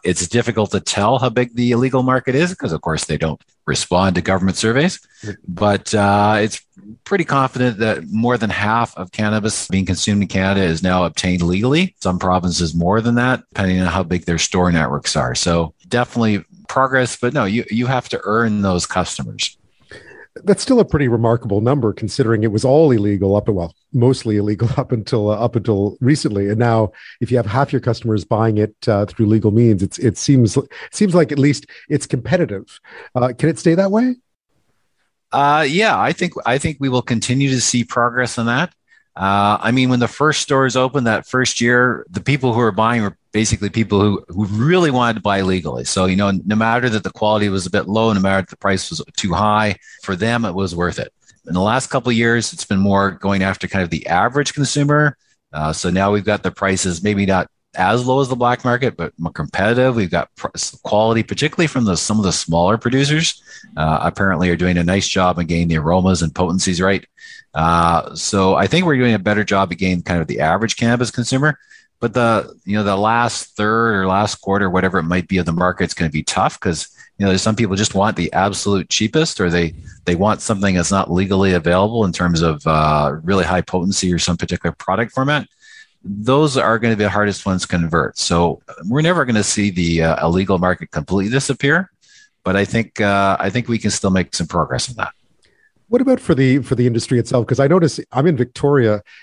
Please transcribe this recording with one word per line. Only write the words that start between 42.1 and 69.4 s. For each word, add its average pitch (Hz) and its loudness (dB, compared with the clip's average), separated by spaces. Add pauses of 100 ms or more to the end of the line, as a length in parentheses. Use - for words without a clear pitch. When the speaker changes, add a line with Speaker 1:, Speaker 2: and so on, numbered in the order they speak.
Speaker 1:
the 95 -8
people 131 0
who 117 0
were 113 2
buying 110 0
were 101 -4 (160)
basically 104 -2
people 104 0
who, 101 0
who 92 -4
really 147 2
wanted 123 0
to 110 -10
buy 98 0
legally. 78 -2
So, 92 0
you 92 2
know, 101 2
no 95 -2
matter 117 0
that 107 -2
the 90 -8
quality 107 0
was 95 -2
a 90 -10
bit 92 -2
low, 110 2
no 101 2
matter 98 0
that - -10
the - -20
price 98 -2
was - -8 (140)
too 92 -4
high, 107 0 (260)
for - -4
them, 117 -2
it 92 -4
was 90 -4
worth 85 -2
it. - -8 (340)
In - -10
the 92 0
last 120 0
couple 127 -2
of 117 2
years, 117 0
it's - -12
been 98 -2
more 98 2
going 95 -2
after 95 -2
kind 95 -2
of 85 -4
the 78 -4
average 120 0
consumer. 147 0 (360)
Uh, 76 -4
so 87 -4
now 95 2
we've 104 0
got 104 0
the - -4
prices 92 -2
maybe 101 0
not 95 0 (260)
as 110 0
low 127 2
as 135 0
the 127 -4
black 120 -2
market, 123 0
but 82 -8
more 82 -6
competitive. 117 0
We've 95 0
got - -4
pr-, - -8 (340)
quality, 110 2
particularly 151 -2
from 131 -2
the, 95 2
some 107 -2
of 104 2
the 90 0
smaller 87 0
producers, 139 -2 (340)
uh, 78 0
apparently 90 0
are 85 0
doing 90 0
a 87 0
nice 95 0
job 90 0
in 87 -2
getting 85 0
the 80 2
aromas 90 2
and 80 -2
potencies 90 -2
right. 95 0 (480)
Uh, 85 2
so 95 0
I 90 2
think 165 0
we're 151 2
doing 120 2
a 107 2
better 101 0